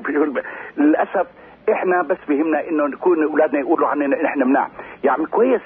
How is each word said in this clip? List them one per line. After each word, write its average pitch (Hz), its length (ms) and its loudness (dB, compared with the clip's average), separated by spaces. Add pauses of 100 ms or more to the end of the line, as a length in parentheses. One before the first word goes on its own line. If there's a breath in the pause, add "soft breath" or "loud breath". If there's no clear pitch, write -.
(120)
شو 143 120 2
الب-، 151 200 -4 (340 loud breath)
للأسف 175 500 2 (460 loud breath)
إحنا 180 280 0
بس 180 160 -2 (120)
بهمنا 151 400 0
إنه 151 180 0
نكون 160 360 0
أولادنا 147 360 2
يقولوا 147 280 0
عننا 139 380 0
إحنا 131 200 0
مناح. 135 240 2 (340 loud breath)
يعني 135 220 0
كويس، 240 400 2